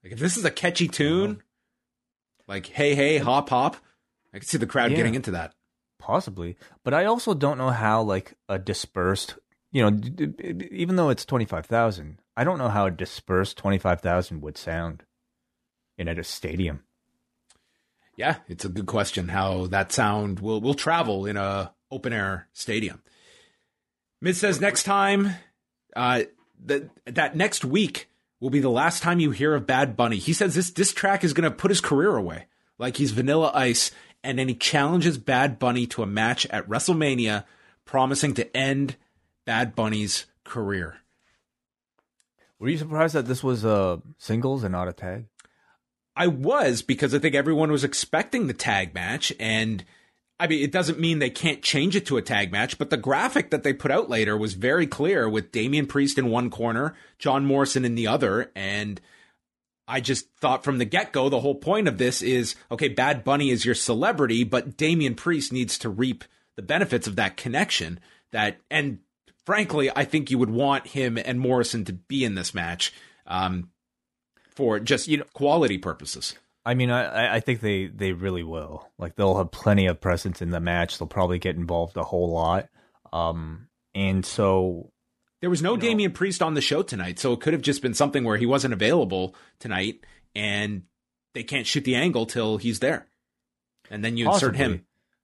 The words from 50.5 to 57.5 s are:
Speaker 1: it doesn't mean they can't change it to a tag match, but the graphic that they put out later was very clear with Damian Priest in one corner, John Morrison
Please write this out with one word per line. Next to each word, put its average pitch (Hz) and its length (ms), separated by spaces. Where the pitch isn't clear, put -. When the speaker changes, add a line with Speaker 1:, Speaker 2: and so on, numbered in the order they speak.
Speaker 1:
it 143 100
doesn't 165 280
mean 165 200
they 131 100
can't 156 340
change 170 320
it - 120
to 135 100
a 107 40
tag 101 300
match, 107 260
but 143 120
the 147 80
graphic 156 520
that - 140
they 135 100
put - 180
out 190 180
later 107 280
was 104 160
very 135 320
clear 143 420
with 107 240
Damian 139 360
Priest 139 320
in 127 100
one 120 200
corner, 117 460
John 139 280
Morrison 135 400